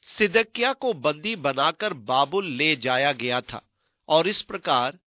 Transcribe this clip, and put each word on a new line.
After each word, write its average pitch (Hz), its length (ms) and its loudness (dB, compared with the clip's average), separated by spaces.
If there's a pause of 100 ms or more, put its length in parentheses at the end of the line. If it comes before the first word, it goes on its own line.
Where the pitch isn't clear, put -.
सिदकिय्याह 226 720 0
को 262 200 -2
बंदी 151 420 -2
बनाकर 156 580 0
बाबुल 139 520 0
ले 151 300 0
जाया 131 360 0
गया 123 300 -2
था - 280 -14 (380)
और 165 200 4
इस 202 140 -2
प्रकार 147 580 -2 (120)